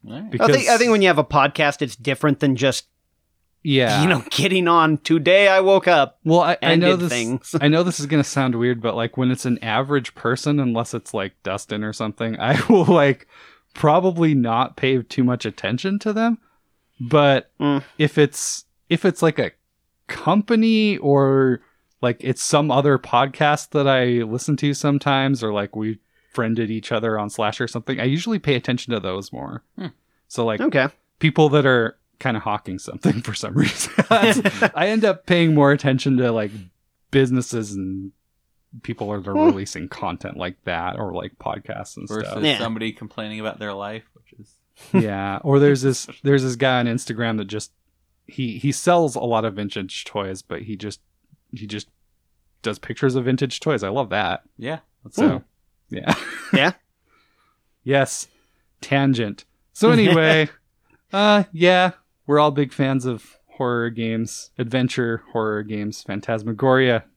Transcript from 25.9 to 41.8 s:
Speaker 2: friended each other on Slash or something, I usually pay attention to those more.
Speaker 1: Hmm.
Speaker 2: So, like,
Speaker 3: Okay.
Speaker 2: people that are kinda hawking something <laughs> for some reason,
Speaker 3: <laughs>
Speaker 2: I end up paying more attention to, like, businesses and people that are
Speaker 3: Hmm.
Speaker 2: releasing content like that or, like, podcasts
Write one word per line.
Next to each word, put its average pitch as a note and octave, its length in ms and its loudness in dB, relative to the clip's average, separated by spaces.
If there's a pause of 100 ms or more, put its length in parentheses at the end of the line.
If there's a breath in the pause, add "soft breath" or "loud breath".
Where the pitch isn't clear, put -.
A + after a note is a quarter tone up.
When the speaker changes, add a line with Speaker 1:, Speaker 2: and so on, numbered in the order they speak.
Speaker 2:
friended A2+ 380 -2
each A2 220 -8
other A2 260 -2
on G#2 120 -6
Slash G#2+ 300 -4
or A#2+ 80 -4
something, B2+ 320 -6
I A#2+ 40 -2
usually F3 340 -2
pay C#3+ 160 0
attention A#2+ 380 -4
to G#2+ 80 -2
those F#2+ 320 -8
more. C2+ 300 -12 (160)
Speaker 1:
Hmm. F3+ 100 -12 (400)
Speaker 2:
So, A#2+ 160 -4
like, A2 160 -2
Speaker 3:
Okay. C#3 280 2 (300)
Speaker 2:
people D#3 320 4
that C#3+ 160 4
are A#2+ 320 2 (200)
kinda A2+ 220 -2
hawking G#2 380 -6
something - 440 -4
<laughs> - 0 -
for G#2+ 120 -8
some G2+ 200 -8
reason, - 420 -2
Speaker 3:
<laughs> - 140 0
Speaker 2:
I G3+ 800 2
end A3 160 2
up F#3 220 0
paying E3+ 280 4
more C#3 180 6
attention C3+ 460 0
to, B2 140 2
like, G#2+ 180 -2 (600)
businesses B2 600 0
and F#2+ 400 -8 (680)
people A2 300 -8
that G2+ 160 -6
are G2 60 -6
Speaker 3:
Hmm. G2+ 120 0
Speaker 2:
releasing F#2+ 420 0
content F#2 480 -8
like F2+ 280 -8
that F2+ 340 -6
or, G2 160 -8
like, - 240 -12
podcasts - 580 -12